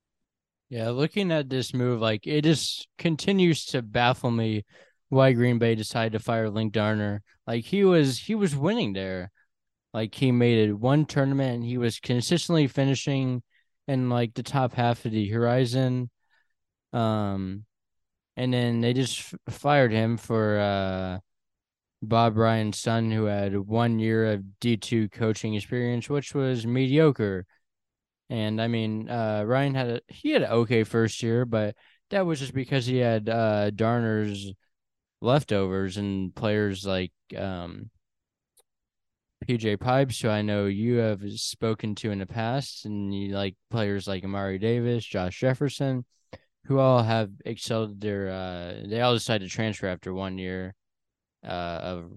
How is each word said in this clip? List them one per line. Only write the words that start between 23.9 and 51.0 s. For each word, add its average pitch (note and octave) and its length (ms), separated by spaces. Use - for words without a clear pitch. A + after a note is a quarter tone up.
year A2 360
of G2 260
D A#2+ 180
two A2 320
coaching A2 460
experience, A#2+ 520
which C#3+ 280
was B2+ 320
mediocre. B2+ 800
And A2 320
I A2+ 60
mean, A2 420
uh, A2 340
Ryan C3+ 300
had C3 160
a, A#2 180
he - 220
had B3+ 140
an A2 80
okay A2+ 320
first A2+ 400
year, A#2 220
but G#2+ 300
that F#3+ 160
was D#3+ 120
just C3 140
because C3 320
he B2+ 120
had, A2+ 300
uh, G#2+ 440
Darner's G#2+ 800
leftovers G2 800
and G2 360
players G#2 520
like, F#2 260
um, F#2+ 540
P B2 120
J G#2+ 180
Pipes, B2+ 460
who A#2+ 80
I G#2+ 120
know G#2 260
you A2 300
have G#2+ 240
spoken A2 640
to A2 160
in G2 80
the F#2+ 60
past, A#2 600
and G2+ 280
you G2 200
like G2 220
players G2+ 360
like F#2+ 160
Amari G2 360
Davis, A#2 460
Josh F2+ 340
Jefferson, C3 680
who C3+ 120
all C3 240
have A2+ 280
excelled A2 540
their, G2 300
uh, F#2 580
they A2+ 140
all B2 120
decided G#2+ 360
to - 60
transfer A2 320
after F#2 260
one F#2 240
year, F#2 380